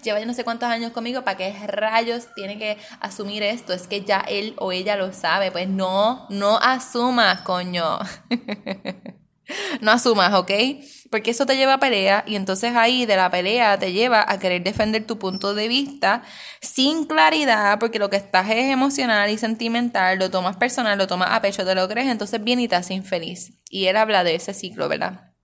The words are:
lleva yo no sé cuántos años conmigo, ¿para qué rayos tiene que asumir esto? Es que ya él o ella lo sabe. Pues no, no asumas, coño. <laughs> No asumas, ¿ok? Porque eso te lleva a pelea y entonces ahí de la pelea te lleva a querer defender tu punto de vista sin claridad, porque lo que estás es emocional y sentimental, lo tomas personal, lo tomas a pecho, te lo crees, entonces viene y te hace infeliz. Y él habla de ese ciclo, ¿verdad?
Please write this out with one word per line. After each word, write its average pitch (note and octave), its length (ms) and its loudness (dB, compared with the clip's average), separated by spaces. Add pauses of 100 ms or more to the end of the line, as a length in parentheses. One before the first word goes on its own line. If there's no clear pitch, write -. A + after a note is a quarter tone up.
lleva G#3+ 160 -2
yo A3 80 -6
no A#3+ 80 -4
sé A#3+ 80 -6
cuántos A#3 260 -4
años A#3 220 -4
conmigo, A#3+ 320 -6
¿para G3 140 -4
qué F#3+ 140 -6 (140)
rayos A3+ 720 -2
tiene G3+ 240 -10
que G#3+ 180 -6 (220)
asumir G3+ 420 -6
esto? G#3 320 -2
Es F3+ 140 -6
que G3+ 160 -6
ya G3 160 0
él G#3 400 -4
o F#3+ 120 -2
ella F#3+ 240 -2
lo F#3+ 180 -4
sabe. F#3 380 0
Pues F3+ 160 -4
no, G3 640 0
no G3+ 300 2
asumas, A#3+ 800 2
coño. F3+ 560 -2 (320)
<laughs> - 880 -8 (640)
No G#3+ 100 4
asumas, G#3+ 420 4
¿ok? F#3 180 2 (580)
Porque A3 220 0
eso C#4 140 2
te C4+ 120 2
lleva C4+ 180 4
a C4+ 40 -2
pelea G#3 480 2
y G#3+ 80 -4
entonces G3 400 0
ahí A#3+ 300 4
de G#3 100 4
la F#3 160 4
pelea G3 480 2
te F#3+ 140 -2
lleva A3 340 4
a G3 100 0
querer F3+ 260 0
defender G#3+ 440 -2
tu A3 100 -6
punto F#3+ 380 -4
de G#3+ 120 -4
vista A#3+ 540 0 (400)
sin D4 440 2
claridad, C#4+ 760 4
porque A3+ 200 0
lo G3+ 100 0
que G3 80 0
estás G3 320 0
es B3 220 2
emocional B3+ 580 2
y G#3+ 80 0
sentimental, A3+ 840 0
lo F#3+ 100 0
tomas F#3 280 -2
personal, A#3+ 400 0
lo F#3+ 100 2
tomas F3+ 240 0
a A3 100 2
pecho, G3 240 -2
te F#3+ 80 0
lo F#3 140 0
crees, A#3 200 -2
entonces A3 360 -2
viene B3 200 0
y A#3 40 -2
te F3+ 80 0
hace F3+ 180 -2
infeliz. F3+ 600 -6 (160)
Y F#3+ 180 -2
él F#3+ 100 2
habla G#3+ 260 4
de E3 120 2
ese F#3 180 -4
ciclo, E3+ 340 -4
¿verdad? F3+ 460 -6 (100)